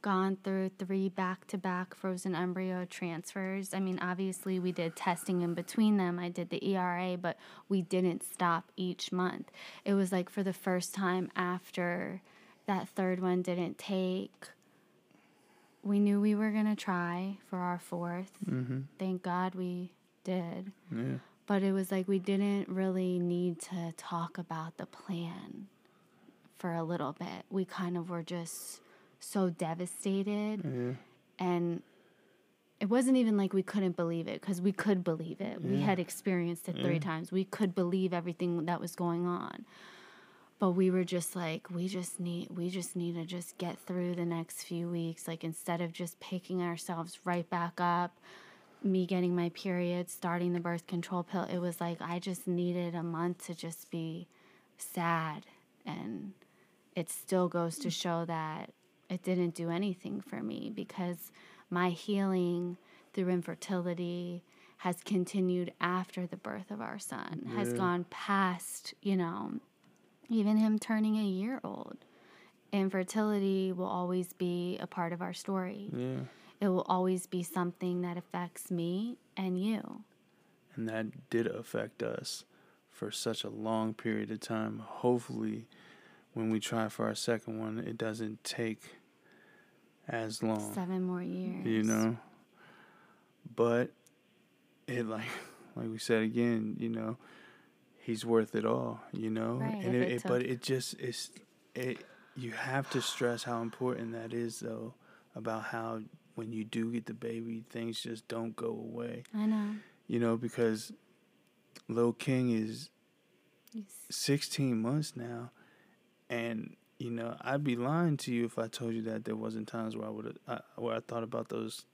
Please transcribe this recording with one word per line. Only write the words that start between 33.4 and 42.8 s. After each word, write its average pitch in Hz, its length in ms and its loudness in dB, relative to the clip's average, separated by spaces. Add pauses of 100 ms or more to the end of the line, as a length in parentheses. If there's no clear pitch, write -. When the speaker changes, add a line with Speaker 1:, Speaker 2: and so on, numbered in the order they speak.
Speaker 1:
we 190 120 4
couldn't 190 320 2
believe 170 320 0
it, - 160 -4
'cause 180 180 0
we 190 100 4
could 190 320 4
believe 165 380 -2
it. - 180 -6
We 170 180 2
Speaker 2:
Yeah. 190 100 4
Speaker 1:
had 185 120 4
experienced 175 720 0
it 170 60 -4
three - 180 2
Speaker 2:
Yeah. 165 60 2
Speaker 1:
times. 160 320 -2
We 190 120 2
could 190 300 0
believe 185 400 2
everything 170 540 0
that 175 120 2
was - 160 -6
going 175 300 2
on. - 400 -4 (920)
But 190 140 6
we 185 180 6
were 180 120 6
just 175 320 -2
like, 165 360 -2
"We 175 160 -2
just 185 320 -4
need, 175 320 -2
we 175 180 -2
just 180 260 -6